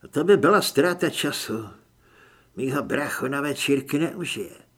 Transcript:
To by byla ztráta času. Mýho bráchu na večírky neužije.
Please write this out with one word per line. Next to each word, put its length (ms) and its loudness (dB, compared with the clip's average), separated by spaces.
To 120 0
by 140 8
byla 240 4
ztráta 480 2
času. 560 -6
Mýho 280 -2
bráchu 440 -4
na 140 -2
večírky 580 0
neužije. 560 -4